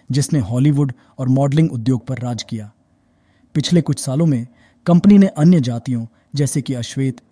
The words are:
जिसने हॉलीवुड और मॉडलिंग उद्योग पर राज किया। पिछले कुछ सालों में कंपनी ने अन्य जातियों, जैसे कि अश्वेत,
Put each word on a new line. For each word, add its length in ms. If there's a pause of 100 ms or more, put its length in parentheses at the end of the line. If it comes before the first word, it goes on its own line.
(120)
जिसने 280
हॉलीवुड 540 (240)
और 120
मॉडलिंग 420
उद्योग 360
पर 120
राज 240
किया। 280 (800)
पिछले 280
कुछ 180
सालों 260
में 220 (380)
कंपनी 320
ने 100
अन्य 340
जातियों, 440 (300)
जैसे 260
कि 120
अश्वेत, 480 (100)